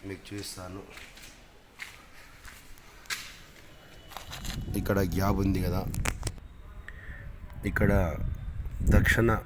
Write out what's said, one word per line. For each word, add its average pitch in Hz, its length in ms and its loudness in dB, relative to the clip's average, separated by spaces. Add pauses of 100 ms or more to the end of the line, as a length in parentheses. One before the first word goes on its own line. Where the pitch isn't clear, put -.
మీకు 95 220 -8
చూపిస్తాను. 98 540 -10 (4000)
ఇక్కడ 98 180 2 (180)
గ్యాప్ 95 280 2
ఉంది 95 220 2
కదా, 87 160 0 (1900)
ఇక్కడ 101 200 6 (1000)
దక్షిణ 113 520 8